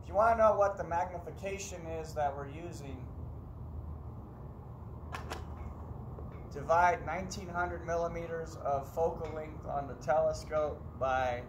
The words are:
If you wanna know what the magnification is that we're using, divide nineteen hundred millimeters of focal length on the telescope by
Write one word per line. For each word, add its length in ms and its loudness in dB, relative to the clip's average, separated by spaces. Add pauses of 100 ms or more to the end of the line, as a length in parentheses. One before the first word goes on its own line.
If 60 -12
you 60 -8
wanna 240 8
know 180 8
what 200 6
the 80 -2
magnification 1000 -4
is 280 -6
that 200 2
we're 140 -6
using, 480 -8 (3500)
divide 520 6
nineteen 440 -4
hundred 360 -2
millimeters 800 -2
of 300 0
focal 400 2
length 320 -8
on 200 -2
the 80 -6
telescope 840 2 (180)
by 500 2